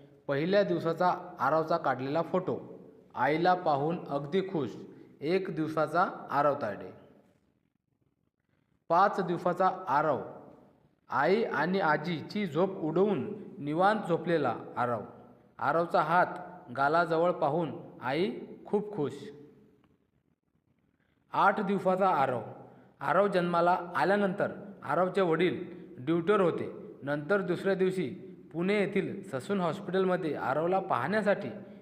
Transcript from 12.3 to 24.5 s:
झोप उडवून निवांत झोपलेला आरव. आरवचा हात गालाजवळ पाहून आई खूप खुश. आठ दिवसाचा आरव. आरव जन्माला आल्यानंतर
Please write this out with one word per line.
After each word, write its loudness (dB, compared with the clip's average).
झोप 0
उडवून 0
निवांत 2
झोपलेला 0
आरव. 0
आरवचा 2
हात 4
गालाजवळ 4
पाहून 0
आई 0
खूप -4
खुश. -4
आठ 4
दिवसाचा 2
आरव. 2
आरव 4
जन्माला 2
आल्यानंतर 2